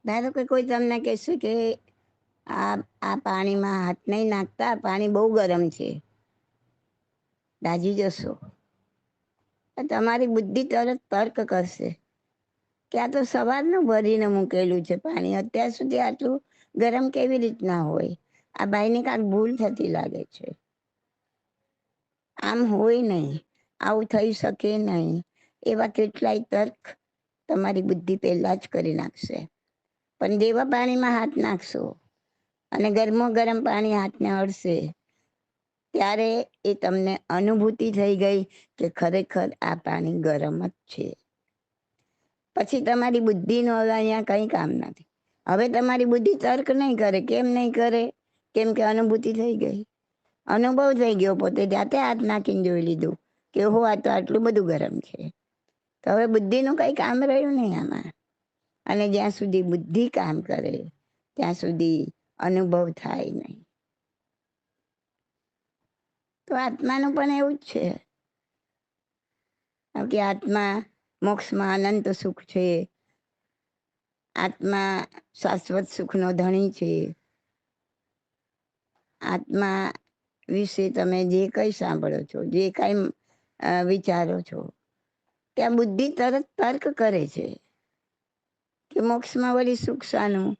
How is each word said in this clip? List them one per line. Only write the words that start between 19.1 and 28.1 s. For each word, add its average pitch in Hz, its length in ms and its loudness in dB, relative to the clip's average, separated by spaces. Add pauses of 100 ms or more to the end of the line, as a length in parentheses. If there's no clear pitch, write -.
ભૂલ 220 300 2
થતી 214 320 -2
લાગે - 360 -4
છે, - 240 -16 (1900)
આમ 214 280 -2
હોય 220 380 4
નહીં, 156 360 0 (420)
આવું 220 240 0
થઈ 220 280 2
શકે 208 460 -2
નહીં. 170 440 0 (400)
એવા 226 260 0
કેટલાય 214 500 0
તર્ક - 600 -4 (500)
તમારી 196 340 0
બુદ્ધિ 185 340 0